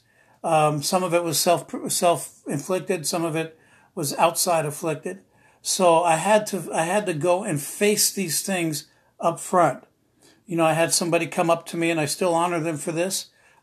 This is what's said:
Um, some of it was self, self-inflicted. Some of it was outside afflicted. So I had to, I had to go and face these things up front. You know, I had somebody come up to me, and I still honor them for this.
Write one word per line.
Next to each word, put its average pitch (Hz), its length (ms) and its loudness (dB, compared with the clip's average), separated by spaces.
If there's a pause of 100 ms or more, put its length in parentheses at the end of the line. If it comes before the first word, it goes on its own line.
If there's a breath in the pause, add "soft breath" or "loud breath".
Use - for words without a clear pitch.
(440 soft breath)
Um, 151 380 2
some 185 220 0
of 170 100 -2
it 175 100 4
was 160 160 -2
self, - 340 2 (180)
self-inflicted. 175 1160 -2
Some 165 200 -2
of 156 100 -4
it 160 220 -6 (380 soft breath)
was 151 200 -4
outside 170 500 2
afflicted. 160 560 -6 (400 soft breath)
So 170 420 4
I 170 120 4
had 208 320 2
to, 185 260 -6
I 175 100 0
had 202 240 0
to 180 60 -2
go 175 300 0
and 156 180 -4
face 208 500 0
these 170 300 -4
things 165 460 -4 (320 soft breath)
up 170 200 -2
front. - 440 2 (640 soft breath)
You 165 100 -6
know, 165 100 2
I 160 80 4
had 165 200 2
somebody 165 340 0
come 170 220 0
up 165 180 0
to 175 100 -8
me, 165 140 0
and 165 80 0
I 151 60 0
still 170 280 0
honor 170 260 0
them 160 180 -4
for 170 140 -6
this. 175 360 -4 (340 soft breath)